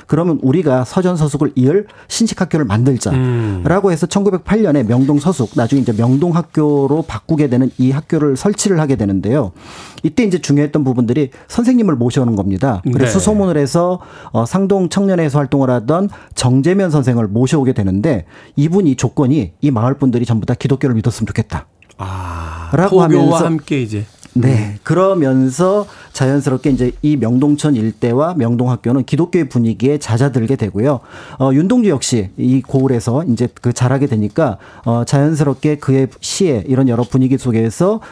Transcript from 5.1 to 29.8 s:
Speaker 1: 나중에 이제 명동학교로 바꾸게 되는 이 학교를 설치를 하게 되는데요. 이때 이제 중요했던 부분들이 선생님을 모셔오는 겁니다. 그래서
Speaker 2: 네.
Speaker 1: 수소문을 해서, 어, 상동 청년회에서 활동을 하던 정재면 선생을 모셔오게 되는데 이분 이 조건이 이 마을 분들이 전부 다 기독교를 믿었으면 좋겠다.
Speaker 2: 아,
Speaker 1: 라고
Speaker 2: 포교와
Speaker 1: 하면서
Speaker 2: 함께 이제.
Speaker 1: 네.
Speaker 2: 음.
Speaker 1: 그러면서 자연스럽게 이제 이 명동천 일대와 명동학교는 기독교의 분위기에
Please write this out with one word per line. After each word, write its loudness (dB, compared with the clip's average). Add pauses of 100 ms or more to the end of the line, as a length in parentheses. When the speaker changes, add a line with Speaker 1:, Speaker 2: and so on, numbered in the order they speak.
Speaker 1:
나중에 0
이제 0
명동학교로 0
바꾸게 -2
되는 0
이 2
학교를 0
설치를 0
하게 0
되는데요. 0 (520)
이때 0
이제 0
중요했던 0
부분들이 0 (160)
선생님을 2
모셔오는 0
겁니다. -2
그래서 2
Speaker 2:
네. 0
Speaker 1:
수소문을 2
해서, 0 (320)
어, 0
상동 0
청년회에서 0
활동을 0
하던 0 (260)
정재면 2
선생을 0
모셔오게 0
되는데 0 (300)
이분 2
이 2
조건이 0
이 0
마을 0
분들이 0
전부 -2
다 -2
기독교를 -2
믿었으면 -2
좋겠다. -6 (320)
Speaker 2:
아, -12
Speaker 1:
라고 4
Speaker 2:
포교와 4
Speaker 1:
하면서 4
Speaker 2:
함께 -2
이제. -4 (300)
Speaker 1:
네. 2
Speaker 2:
음. -12
Speaker 1:
그러면서 0 (260)
자연스럽게 0
이제 0 (120)
이 2
명동천 2
일대와 0
명동학교는 0
기독교의 0
분위기에 0